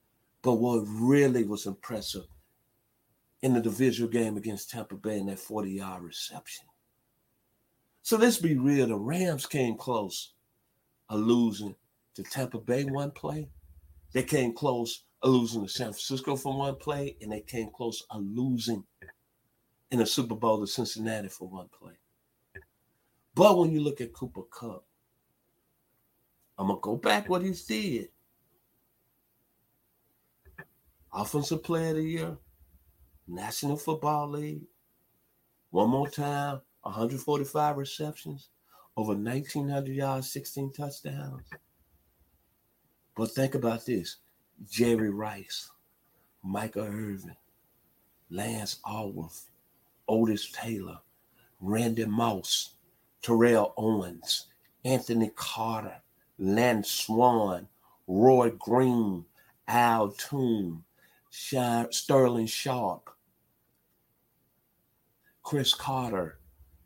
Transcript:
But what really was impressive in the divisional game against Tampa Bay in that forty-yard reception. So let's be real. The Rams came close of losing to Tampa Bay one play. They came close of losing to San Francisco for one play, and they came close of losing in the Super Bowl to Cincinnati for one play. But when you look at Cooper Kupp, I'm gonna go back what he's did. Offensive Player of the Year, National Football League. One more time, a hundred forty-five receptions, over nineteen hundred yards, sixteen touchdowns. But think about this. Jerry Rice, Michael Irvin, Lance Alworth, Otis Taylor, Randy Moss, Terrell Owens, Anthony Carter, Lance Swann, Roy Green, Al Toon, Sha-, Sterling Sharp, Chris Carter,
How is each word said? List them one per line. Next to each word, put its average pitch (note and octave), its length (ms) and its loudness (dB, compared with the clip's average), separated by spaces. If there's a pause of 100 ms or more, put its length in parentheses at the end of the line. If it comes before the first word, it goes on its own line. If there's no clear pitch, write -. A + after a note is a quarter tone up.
(440)
But B2+ 120 6
what A2+ 320 2
really B2 560 4
was G#2 220 -4
impressive G2+ 600 -8 (1160)
in C3 120 4
the A#2 80 6
divisional A#2 480 2
game A2+ 280 0
against G#2 320 -6
Tampa A2 260 -10
Bay G#2 240 -4
in G2 80 -4
that F#2+ 120 -6
forty-yard F#2+ 640 -6
reception. - 640 -12 (1400)
So A3 140 2
let's A#3 200 6
be D#3+ 200 2
real. C3+ 300 4
The A2+ 80 0
Rams D3 500 -2
came B2 320 0
close G#2+ 560 -6 (760)
of A2 100 -2
losing A2 560 2 (400)
to G2 80 -10
Tampa B2+ 340 -6
Bay B2 260 0
one C#3+ 280 -4
play. D3+ 380 -8 (640)
They B2+ 100 2
came B2+ 300 2
close A#2+ 500 -2 (180)
of C3 80 6
losing A#2 320 4
to F#2+ 80 -6
San A2 240 -4
Francisco C3+ 420 -4
for C3+ 220 -4
one C#3 200 -2
play, C#3+ 440 -4
and G#2+ 100 -10
they G#2+ 100 -6
came A2+ 280 -6
close A#2 400 -6
of G#2+ 140 -8
losing A2+ 600 -2 (1080)
in B2 80 2
the A2 80 6
Super A#2 260 0
Bowl G#2+ 260 2
to G#2 60 -2
Cincinnati A2 640 -4
for F#2 200 -14
one F2+ 220 -16
play. F2+ 240 -20 (1400)
But F#3 240 8
when D#3+ 120 6
you D3+ 100 2
look C#3+ 200 -2
at A#2 100 -6
Cooper A#2+ 380 -12
Kupp, - 340 -12 (1700)
I'm F#2+ 100 -2
gonna G2 140 0
go G#2+ 140 -2
back G#3 340 2
what F3+ 140 2
he's F#3+ 200 -4
did. G3 460 -2 (3000)
Offensive D3+ 500 -4
Player E3 260 -2
of D#3 80 -2
the D#3 60 -2
Year, D#3+ 340 -6 (920)
National G2+ 500 -4
Football D3 520 -2
League. D3+ 340 -8 (1040)
One G2+ 200 4
more C#3+ 200 2
time, C#3+ 520 -4 (220)
a - 60 -8
hundred A#2 320 -2
forty-five D3 560 0
receptions, D3 720 -10 (480)
over G#2+ 180 0
nineteen C3+ 540 -4
hundred C#3 260 -4
yards, C3+ 360 -2
sixteen C#3 400 -8
touchdowns. C#3 760 -10 (1700)
But A2+ 160 -2
think C3+ 240 0
about A#2 300 -2
this. G2+ 320 -4 (520)
Jerry A2+ 400 2
Rice, G2+ 600 -8 (720)
Michael G#2 420 -4
Irvin, G2+ 500 -8 (920)
Lance G#2+ 560 -6
Alworth, G2+ 640 -8 (580)
Otis A2 440 2
Taylor, F#2+ 480 -8 (600)
Randy A2 460 2
Moss, A2 720 0 (460)
Terrell A#2 540 6
Owens, F#2+ 720 -2 (380)
Anthony A#2 500 2
Carter, A2 640 -6 (380)
Lance G#2+ 540 2
Swann, A2 760 2 (400)
Roy A#2 440 8
Green, A2+ 720 2 (420)
Al A2+ 420 4
Toon, G2+ 720 -2 (480)
Sha-, A#2+ 580 0
Sterling A#2+ 560 4
Sharp, G#2+ 640 -4 (2250)
Chris C#3 320 0
Carter, A#2 640 -2 (480)